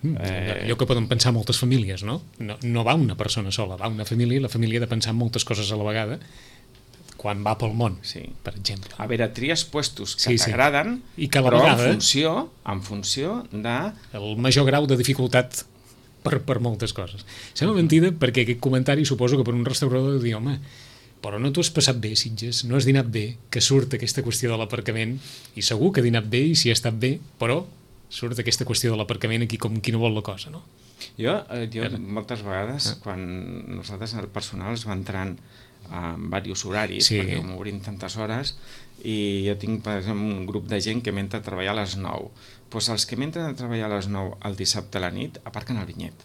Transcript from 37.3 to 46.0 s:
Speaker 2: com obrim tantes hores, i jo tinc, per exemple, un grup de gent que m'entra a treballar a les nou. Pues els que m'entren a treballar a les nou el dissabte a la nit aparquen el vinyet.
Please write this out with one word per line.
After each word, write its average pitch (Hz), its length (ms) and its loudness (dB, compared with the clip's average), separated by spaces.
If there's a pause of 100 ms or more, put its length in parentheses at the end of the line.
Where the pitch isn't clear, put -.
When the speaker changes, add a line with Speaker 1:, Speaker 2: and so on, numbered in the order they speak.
Speaker 2:
com 90 180 -6
obrim 101 260 -8
tantes 98 360 -10
hores, 110 380 -6 (480)
i 104 440 -2
jo 101 100 0
tinc, 107 260 -4
per 104 160 -4
exemple, 101 260 -2
un 98 200 -4
grup 98 220 -6
de 101 140 -2
gent 110 220 -2
que 107 80 -2
m'entra 98 280 -4
a 101 40 -12
treballar 95 340 -2
a 107 40 -2
les 98 160 -4
nou. - 340 -6 (380)
Pues 110 200 -2
els 110 160 0
que - 100 -8
m'entren 156 300 -4
a 143 100 -6
treballar 117 360 -4
a 104 40 0
les 98 120 -2
nou 98 360 -4
el 101 120 -6
dissabte 92 420 -2
a 95 40 -2
la 90 100 -2
nit 110 340 -8
aparquen 113 320 -6
el 110 80 -4
vinyet. 85 280 -10 (120)